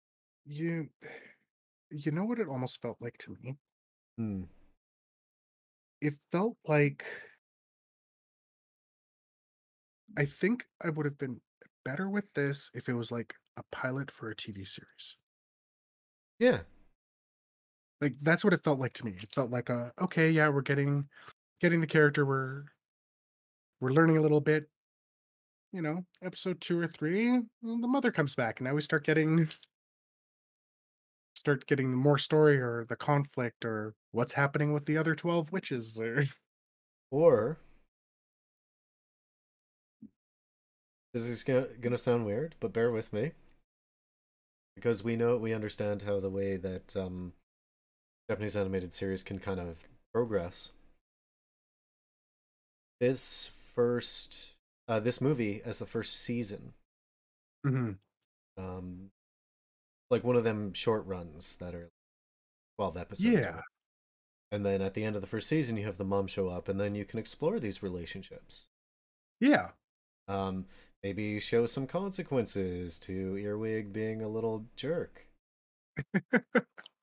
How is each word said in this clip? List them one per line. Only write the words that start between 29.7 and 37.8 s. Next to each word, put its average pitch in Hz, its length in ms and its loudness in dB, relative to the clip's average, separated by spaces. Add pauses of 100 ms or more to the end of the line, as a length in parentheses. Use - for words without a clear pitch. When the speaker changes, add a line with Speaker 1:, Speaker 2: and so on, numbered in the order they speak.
Speaker 1:
start 139 320 0
getting 131 260 2
more 139 260 6
story 151 420 6
or 117 260 -2
the 120 80 -4
conflict 143 720 0
or 110 280 -4 (180)
what's 117 220 0
happening 147 400 2
with 147 120 -2
the 151 120 0
other 160 180 2
twelve 170 360 -2
witches 117 480 -6
or 117 260 0 (420)
<laughs> - 440 -20
Speaker 2:
Or, 139 460 6 (3500)